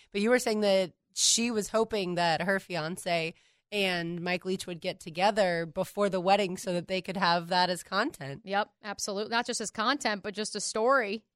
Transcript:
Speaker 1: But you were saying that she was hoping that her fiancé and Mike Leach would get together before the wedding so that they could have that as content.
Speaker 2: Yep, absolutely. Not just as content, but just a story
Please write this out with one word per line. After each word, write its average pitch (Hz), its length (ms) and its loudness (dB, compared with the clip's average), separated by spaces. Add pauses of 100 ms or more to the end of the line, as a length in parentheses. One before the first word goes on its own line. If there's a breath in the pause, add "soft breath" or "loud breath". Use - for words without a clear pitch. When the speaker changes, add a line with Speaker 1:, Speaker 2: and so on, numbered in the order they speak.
(120)
Speaker 1:
But 202 100 0
you 214 80 4
were 247 80 8
saying 226 240 0
that 190 300 4 (240)
she - 340 2
was 214 200 -2
hoping 214 460 0
that 170 280 2
her 190 160 0
fiancé 170 720 -4 (380 soft breath)
and 175 500 -2
Mike 180 240 -2
Leach 185 220 -4
would 175 120 -10
get 190 220 -6
together 180 640 0
before 190 420 -2
the 185 140 0
wedding 190 340 4
so - 160 -6
that 175 160 -2
they 190 140 -2
could 185 160 -8
have 175 320 2
that 180 200 4
as 180 140 -4
content. 190 640 -4
Speaker 2:
Yep, 196 240 -2 (140)
absolutely. 208 480 -6
Not 233 140 0
just 233 140 -4
as 208 120 -6
content, 220 520 -2
but 208 100 -6
just 214 220 -6
a 208 60 -4
story 220 600 2 (140)